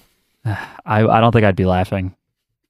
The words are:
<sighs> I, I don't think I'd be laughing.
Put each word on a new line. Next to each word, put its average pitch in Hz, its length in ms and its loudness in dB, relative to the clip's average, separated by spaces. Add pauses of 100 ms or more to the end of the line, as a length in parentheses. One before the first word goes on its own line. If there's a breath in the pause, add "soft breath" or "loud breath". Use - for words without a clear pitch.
(180)
<sighs> - 280 -18
I, - 300 -8 (100)
I 110 360 2
don't 117 100 2
think 110 140 2
I'd 95 100 2
be 95 100 -2
laughing. 92 480 -2 (560)